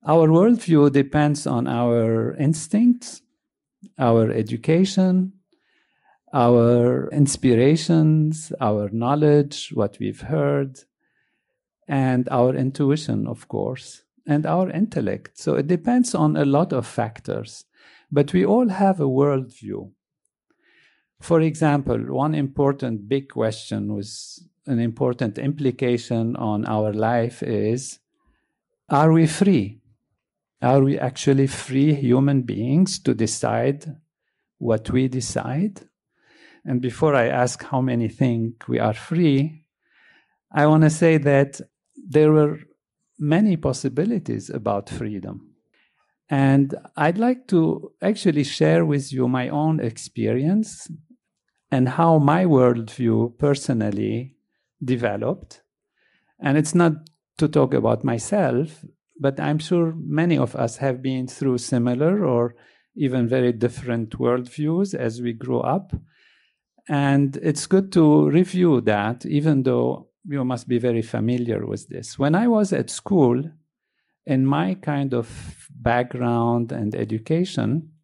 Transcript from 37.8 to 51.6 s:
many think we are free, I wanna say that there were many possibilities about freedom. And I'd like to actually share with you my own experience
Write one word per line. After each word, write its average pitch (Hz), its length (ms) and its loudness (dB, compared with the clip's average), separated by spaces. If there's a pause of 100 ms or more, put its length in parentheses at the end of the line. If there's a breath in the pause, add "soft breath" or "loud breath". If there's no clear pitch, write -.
many 120 260 0
think 113 600 -2
we 120 100 -2
are 110 140 0
free, 156 720 -2 (840 soft breath)
I 151 180 2
wanna 156 220 6
say 160 280 4
that 139 420 2 (360)
there 151 360 4
were 151 280 2 (600)
many 165 380 2
possibilities 135 920 -4
about 101 400 -4
freedom. 101 640 -10 (760)
And 139 440 4 (220)
I'd 165 220 0
like 247 320 -2
to 160 420 0 (100)
actually 175 440 0
share 160 400 2
with 143 260 -2
you 131 160 -2
my 127 220 -2
own 156 320 0
experience 123 1080 -4 (800)